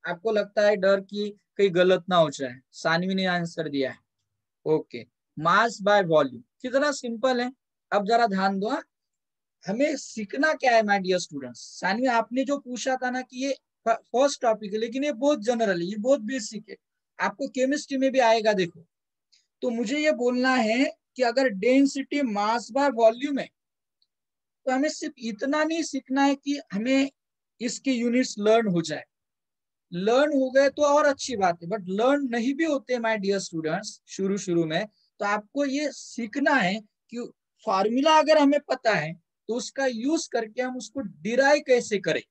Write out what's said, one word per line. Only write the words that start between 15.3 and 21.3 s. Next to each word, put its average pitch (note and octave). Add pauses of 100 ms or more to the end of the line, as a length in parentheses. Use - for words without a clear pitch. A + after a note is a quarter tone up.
general G#3+
है, E3+
ये G#3
बहुत B3+
basic G#3+
है, - (440)
आपको G3
chemistry C4
में C4
भी C4
आएगा। A3+
देखो, F#3 (760)
तो B3+
मुझे A#3
ये D4+
बोलना B3
है B3 (200)
कि B3+
अगर B3